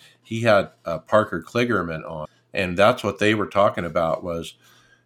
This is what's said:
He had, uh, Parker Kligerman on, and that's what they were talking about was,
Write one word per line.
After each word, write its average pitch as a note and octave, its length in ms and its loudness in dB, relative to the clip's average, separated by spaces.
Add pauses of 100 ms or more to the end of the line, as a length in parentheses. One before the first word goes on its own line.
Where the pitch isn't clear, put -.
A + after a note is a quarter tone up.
(220)
He A2+ 200 -8
had, G#2 300 4 (140)
uh, E2 140 -4
Parker G2+ 420 0
Kligerman F2+ 680 -4
on, D#2 180 -12 (260)
and F2+ 240 -2
that's A2+ 260 4
what G2+ 160 -6
they G#2+ 160 4
were G2+ 120 -2
talking G2+ 380 0
about E2 380 -2
was, E2+ 320 -8 (500)